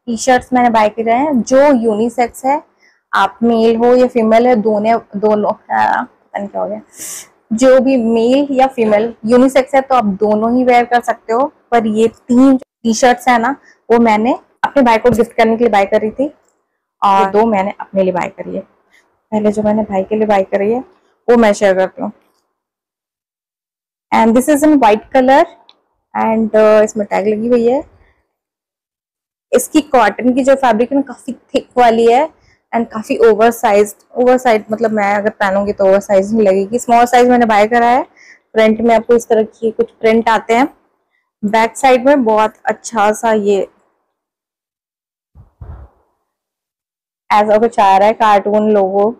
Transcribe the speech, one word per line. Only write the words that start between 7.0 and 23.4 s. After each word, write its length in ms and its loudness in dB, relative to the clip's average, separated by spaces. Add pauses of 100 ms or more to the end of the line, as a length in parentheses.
जो 280 4
भी 160 0
male 540 0
या 160 0
female 480 -2 (120)
unisex 480 0
है, 60 2
तो 140 -4
आप 100 0
दोनों 520 -2
ही 80 0
wear 200 2
कर 160 -2
सकते 320 -8
हो। 200 -2 (180)
पर 160 0
ये 220 0
तीन 480 2
टी-शर्ट्स 720 -2
है 100 2
ना, 180 -4 (340)
वो 80 4
मैंने 400 0 (260)
अपने 180 0
भाई 160 2
को 120 2
gift 220 -2
करने 240 0
के 80 -2
लिए 60 0
बाय 160 0
करी 240 -2
थी, 220 -6 (680)
और 280 2
दो 160 0
मैंने 340 -2
अपने 220 -4
लिए 100 0
बाय 160 -6
करी 280 -14
है। 60 -10 (720)
पहले 200 -2
जो 100 -6
मैंने 200 -2
भाई 220 -4
के 120 -6
लिए 100 -2
बाय 160 0
करी 300 -4
है, 80 -4 (480)
वो 80 4
मैं 160 2
share 220 0
करती 280 -4
हूँ। 100 -10 (2000)